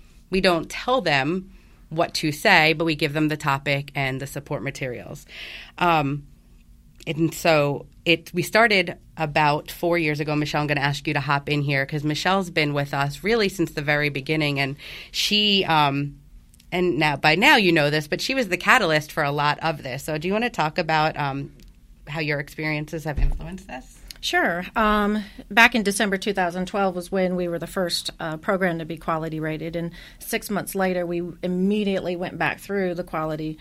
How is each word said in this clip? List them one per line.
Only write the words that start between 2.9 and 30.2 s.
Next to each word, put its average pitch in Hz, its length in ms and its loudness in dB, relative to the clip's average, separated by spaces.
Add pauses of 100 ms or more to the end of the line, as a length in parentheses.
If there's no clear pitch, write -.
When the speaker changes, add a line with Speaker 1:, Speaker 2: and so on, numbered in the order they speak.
Speaker 1:
give 147 180 -2
them 156 160 2
the 147 80 -2
topic 143 580 -2
and 135 260 -2
the 135 60 -8
support 143 360 -8
materials. 123 600 -10 (540)
Um, 151 480 2 (800)
and 156 280 0
so 147 520 2 (200)
it, - 280 2
we 175 100 -2
started 196 540 2 (200)
about 151 520 0
four 175 280 0
years 151 220 0
ago. 151 160 -2
Michelle, 151 260 0
I'm 147 60 0
gonna 143 140 0
ask 143 240 -2
you 156 80 0
to 143 60 0
hop 143 300 0
in 147 120 0
here 139 240 0
'cause 147 180 -4
Michelle's 175 460 0
been 151 240 0
with 143 200 -2
us 143 300 -2
really 214 260 2
since 175 220 -2
the 156 100 -6
very 147 280 2
beginning. 143 500 0
And 139 180 -2 (340)
she, 208 540 2
um, 143 500 2 (560)
and 180 260 0
now, 151 200 2
by 156 180 4
now 269 220 6
you 185 140 4
know 151 180 4
this, 151 180 0
but 185 140 -2
she - 120 -2
was 262 140 0
the 180 100 0
catalyst 180 540 2
for - 120 0
a 143 80 2
lot 147 280 2
of 160 240 -2
this. 131 200 -8
So 156 140 -4
do 151 100 -4
you 190 60 0
wanna 233 160 0
talk 156 280 -2
about, 156 400 2
um, 139 340 -4 (560)
how 156 140 -6
your 147 180 -2
experiences 151 640 -6
have 151 160 -4
influenced - 480 0
this? - 320 -16 (240)
Speaker 2:
Sure. 190 500 0
Um, 214 480 2 (300)
back 233 240 8
in 226 80 2
December 196 340 0
two 196 140 -2
thousand 185 360 -2
twelve 190 280 0
was 180 160 -8
when 185 240 2
we 180 140 -2
were 170 100 -4
the 175 80 -6
first, - 420 -4 (120)
uh, 160 160 -4
program 180 420 0
to 165 60 -6
be 165 100 -8
quality 160 460 -4
rated, 156 340 -6
and 170 160 -4 (280)
six - 300 -6